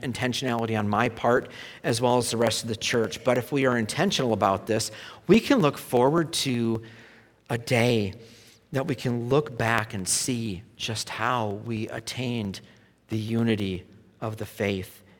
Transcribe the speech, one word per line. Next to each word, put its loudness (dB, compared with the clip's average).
intentionality -2
on 0
my 2
part 2
as 0
well 4
as 0
the 0
rest 2
of -8
the -2
church. -2
But 2
if -4
we 2
are 4
intentional 0
about 2
this, 0
we 8
can 4
look 4
forward 2
to 0
a 0
day 2
that -2
we -2
can -4
look 2
back 0
and -6
see -2
just -6
how -2
we -4
attained -6
the -4
unity 0
of -6
the -8
faith -4